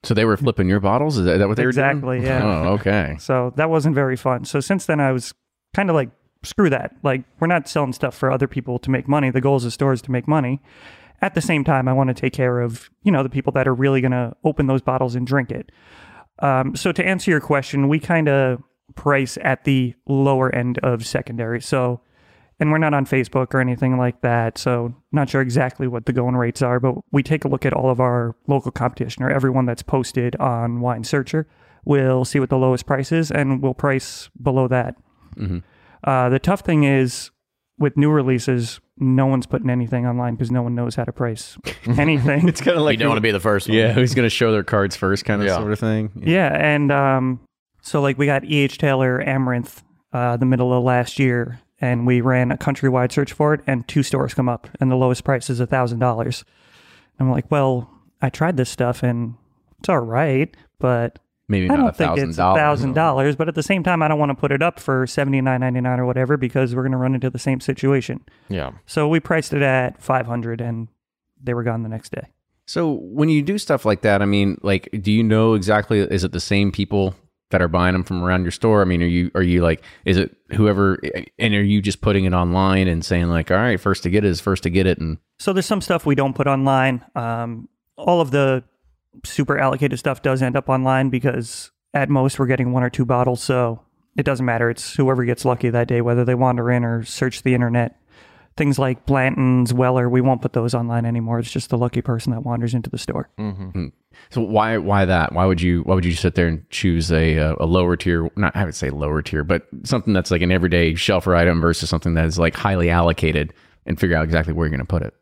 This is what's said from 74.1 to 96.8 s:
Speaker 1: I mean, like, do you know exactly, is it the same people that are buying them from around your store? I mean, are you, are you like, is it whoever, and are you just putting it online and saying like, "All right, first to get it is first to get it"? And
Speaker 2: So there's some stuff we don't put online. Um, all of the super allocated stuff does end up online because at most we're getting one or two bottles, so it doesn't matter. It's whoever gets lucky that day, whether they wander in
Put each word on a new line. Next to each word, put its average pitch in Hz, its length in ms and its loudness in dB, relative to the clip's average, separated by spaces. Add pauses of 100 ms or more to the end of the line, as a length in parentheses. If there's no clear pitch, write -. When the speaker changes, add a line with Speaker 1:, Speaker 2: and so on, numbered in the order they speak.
Speaker 1:
I - 20 2
mean, 101 380 2
like, 98 260 -2 (140)
do 104 100 0
you 110 100 4
know 110 300 4
exactly, 104 460 2
is 95 260 0
it 90 80 -4
the 90 80 -6
same 101 320 0
people 98 440 -2 (340)
that 95 100 2
are 87 80 2
buying 90 240 2
them 92 120 0
from 90 200 -4
around 90 200 2
your 87 60 -2
store? 107 300 2
I 95 60 4
mean, 87 160 2
are 87 40 2
you, 87 280 2
are 95 80 2
you 87 200 4
like, 82 200 2 (240)
is 90 100 4
it 92 180 0 (180)
whoever, 101 480 2 (380)
and 110 160 0
are 101 80 2
you 101 200 4
just 98 180 -2
putting 98 240 2
it 92 80 2
online 92 560 2
and 82 160 -2
saying 87 220 0
like, 85 240 0
"All 92 80 2
right, 113 200 2
first - 260 -2
to 90 60 -2
get 101 140 2
it 101 40 4
is 85 120 0
first 95 220 -2
to - 80 -2
get 92 160 2
it"? 92 100 2
And 80 220 -6 (200)
Speaker 2:
So - 140 -2
there's 185 140 0
some 202 160 -2
stuff 170 240 -2
we 147 80 2
don't 135 200 0
put 139 120 -2
online. 135 580 0 (100)
Um, 117 540 -8 (300)
all 175 240 0
of 139 80 -2
the 135 340 2 (600)
super 143 340 -2
allocated 135 400 0
stuff 135 240 -6
does 131 200 0
end 127 140 0
up 135 120 -2
online 131 420 2
because 123 600 -4 (240)
at 139 140 0
most 139 300 2
we're 135 80 2
getting 123 260 0
one 123 100 0
or 123 80 0
two 131 140 0
bottles, 123 380 0
so 120 380 0 (360)
it 143 80 -2
doesn't 127 220 0
matter. 117 240 2
It's - 240 -10
whoever 131 300 2
gets 120 200 -2
lucky 127 260 0
that 120 180 0
day, 120 120 2
whether 120 240 2
they 123 100 2
wander 123 360 0
in 123 140 2